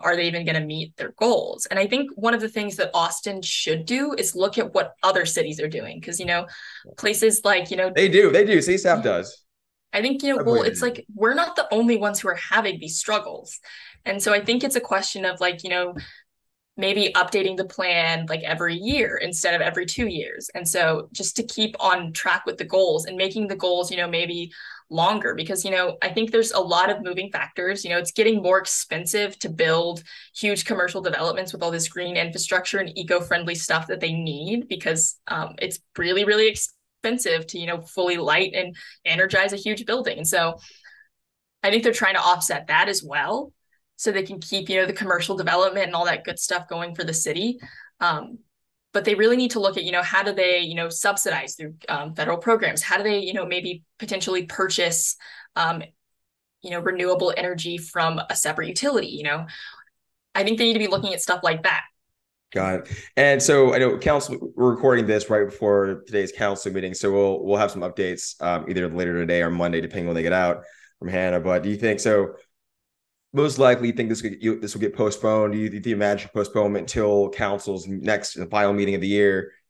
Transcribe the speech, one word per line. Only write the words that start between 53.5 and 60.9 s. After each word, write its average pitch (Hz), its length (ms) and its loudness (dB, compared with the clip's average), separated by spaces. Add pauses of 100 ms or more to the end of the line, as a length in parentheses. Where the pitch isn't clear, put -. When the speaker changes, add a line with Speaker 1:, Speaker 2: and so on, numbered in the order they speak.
Speaker 1:
potentially 185 480 -4
purchase, - 680 0 (380)
um, 165 280 -2 (800)
you 180 80 -12
know, 175 80 -4
renewable 180 580 0
energy 170 400 -4
from 165 500 -2
a - 80 -6
separate 160 340 -2
utility? 269 360 0
You - 160 -10
know, 151 240 -2 (880)
I 196 100 0
think 214 140 2
they 233 80 4
need 233 80 4
to 220 60 2
be 214 80 0
looking 190 260 0